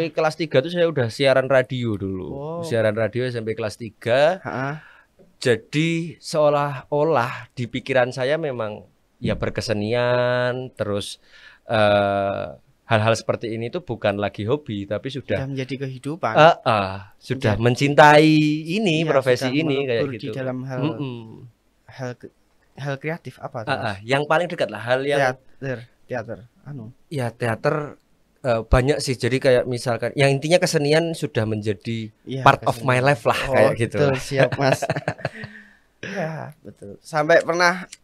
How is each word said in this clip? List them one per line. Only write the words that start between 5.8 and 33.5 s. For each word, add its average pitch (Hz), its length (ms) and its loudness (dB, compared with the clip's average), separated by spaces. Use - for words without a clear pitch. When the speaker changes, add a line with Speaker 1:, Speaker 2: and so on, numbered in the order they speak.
Speaker 2:
seolah-olah 147 1300 0
di 123 140 -6
pikiran 127 420 0
saya 131 280 -2
memang 117 480 -6
ya 113 160 -2
berkesenian, 123 1400 -2
terus, 101 480 -6
eh, 101 800 2
hal-hal 113 300 2
seperti 110 360 -4
ini 113 180 -6
tuh 175 120 -6
bukan 104 360 -2
lagi 101 280 -4
hobi, 113 400 -2
tapi 104 240 -6
sudah 127 300 -4
Speaker 1:
Sudah 135 100 -6
menjadi 131 320 -6
kehidupan. 135 540 -6
Speaker 2:
Heeh, 131 540 4
sudah 123 360 -4
Speaker 1:
Menjadi 110 100 -2
Speaker 2:
mencintai 147 680 6
ini, 185 300 0
Speaker 1:
Iya, 160 80 0
Speaker 2:
profesi 131 340 4
Speaker 1:
sudah 131 140 -2
Speaker 2:
ini, 151 260 0
kayak 120 200 -2
Speaker 1:
melebur 139 100 -4
di 113 80 -10
Speaker 2:
gitu. 120 140 -8
Speaker 1:
dalam 131 280 -6
hal, 131 200 -8
Speaker 2:
Mm-mm. 135 380 -6
Speaker 1:
hal 127 280 -12
ke-, - 200 -20
hal 139 200 -8
kreatif 151 420 -12
apa 139 240 -12
tuh, 123 80 -8
Speaker 2:
Heeh, 123 240 -4
Speaker 1:
Mas? 98 80 -12
Speaker 2:
yang 131 220 0
paling 160 220 2
dekat 160 220 -4
lah, 104 140 -10
hal 127 200 0
yang 139 300 0
Speaker 1:
Teater, 131 240 -8
teater, 117 340 -8
anu. 127 300 -14
Speaker 2:
Ya, 127 220 -4
teater, 139 680 -4
eh, 113 200 0
banyak 131 360 2
sih. 131 160 -4
Jadi 120 240 0
kayak 127 260 4
misalkan, 120 480 -4
yang 139 160 4
intinya 147 300 4
kesenian 160 540 2
sudah 135 320 -2
menjadi 107 680 -4
Speaker 1:
Iya, 131 200 -8
Speaker 2:
part 131 200 6
of 131 160 -2
my 127 220 2
Speaker 1:
kesenian. 127 60 2
Speaker 2:
life 143 180 2
lah, 127 160 2
Speaker 1:
Oh, 135 140 -4